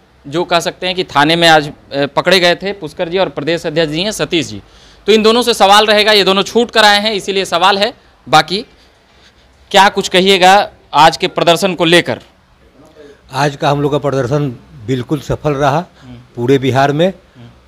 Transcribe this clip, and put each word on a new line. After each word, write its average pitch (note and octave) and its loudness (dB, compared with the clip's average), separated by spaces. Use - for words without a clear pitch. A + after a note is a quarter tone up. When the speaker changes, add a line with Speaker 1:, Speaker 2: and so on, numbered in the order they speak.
Speaker 1:
जो D3 -6
कह E3+ -2
सकते F3 -10
हैं F#3 -4
कि F#3 -4
थाने D#3 0
में E3+ 2
आज, D#3 4
अ, C#3 -6
पकड़े F3+ 0
गए F3 2
थे F#3+ -8
पुष्कर E3+ -10
जी, F3 -4
और F3+ 0
प्रदेश E3+ -6
अध्यक्ष D#3+ -2
जी D#3+ -4
हैं G#3 -4
सतीश D#3 -4
जी। G#2 -14
तो G3+ 2
इन A3 4
दोनों A3+ 2
से A#3 -2
सवाल G#3 4
रहेगा, G#3+ 2
ये G3+ 4
दोनों F#3+ 0
छूट A3+ -2
कर A3 2
आए G#3 4
हैं G#3+ -4
इसीलिए F#3+ -4
सवाल F3+ 0
है। A3 -2
बाकी D#3 0
क्या G3 6
कुछ G3+ -4
कहिएगा F#3+ 2
आज D#3 4
के F3+ -4
प्रदर्शन E3+ 0
को E3+ -2
लेकर? E3 0
Speaker 2:
आज C#3 -2
का C#3+ -2
हम C#3+ -2
लोग C#3+ -2
का D3 -2
प्रदर्शन C3+ -2
बिल्कुल C3 -6
सफल D3 -6
रहा C#3+ -2
Speaker 1:
हम्म। B2 -20
Speaker 2:
पूरे B2 2
बिहार C3+ 2
में, D#3+ 0
Speaker 1:
हम्म। B2+ -10